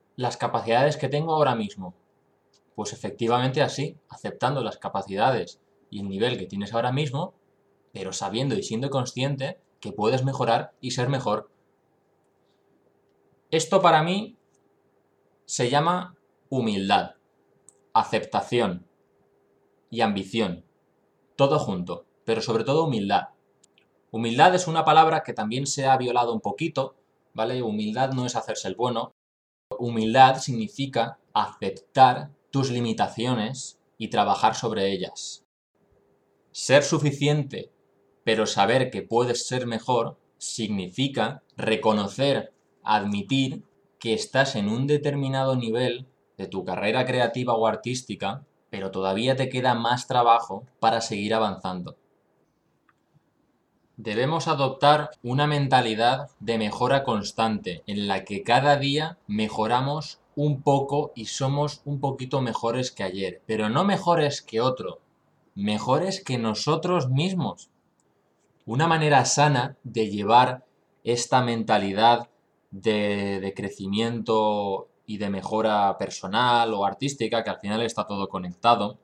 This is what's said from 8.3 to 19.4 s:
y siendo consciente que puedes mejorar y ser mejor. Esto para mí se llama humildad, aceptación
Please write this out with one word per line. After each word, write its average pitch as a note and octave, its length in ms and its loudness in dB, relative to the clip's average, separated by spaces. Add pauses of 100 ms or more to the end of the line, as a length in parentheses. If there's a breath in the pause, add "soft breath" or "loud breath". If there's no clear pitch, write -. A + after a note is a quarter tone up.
y G2 80 -2
siendo B2 260 -4
consciente C3 680 -4 (220)
que - 140 -12
puedes C3 320 0
mejorar B2 560 0
y B2+ 100 -6
ser B2 160 -2
mejor. A2 420 -2 (2000)
Esto E3 300 2
para D#3+ 220 6
mí F#3+ 340 -4 (1080)
se B2 240 -2
llama E3+ 460 0 (340)
humildad, G2+ 640 0 (800)
aceptación G#2+ 920 0 (1040)